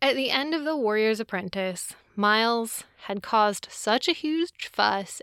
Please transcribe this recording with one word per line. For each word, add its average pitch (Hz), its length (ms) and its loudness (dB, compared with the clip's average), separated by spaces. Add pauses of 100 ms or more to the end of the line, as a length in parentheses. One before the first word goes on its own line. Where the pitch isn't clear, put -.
at 269 160 4
the 269 120 0
end 285 240 0
of 311 120 -2
The 311 100 0
Warrior's 214 460 2
Apprentice, 185 720 -6 (220)
Miles 226 680 2 (220)
had 202 180 -6
caused 208 480 2
such - 380 0
a 339 40 2
huge 320 540 -4
fuss 202 560 -2